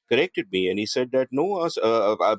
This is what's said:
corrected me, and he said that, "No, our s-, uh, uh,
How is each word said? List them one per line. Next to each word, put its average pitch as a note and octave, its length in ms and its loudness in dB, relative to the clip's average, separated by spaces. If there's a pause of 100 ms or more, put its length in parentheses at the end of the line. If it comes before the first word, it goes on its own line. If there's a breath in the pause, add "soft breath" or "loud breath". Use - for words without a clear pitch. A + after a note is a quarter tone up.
corrected F3 420 0
me, F#2 160 0
and F#2+ 120 0
he G#2+ 80 -2
said B2+ 240 -2
that, C3 200 0
"No, F3+ 280 -2
our E3+ 80 0
s-, D#3+ 100 -6
uh, A2 360 2
uh, G2+ 260 2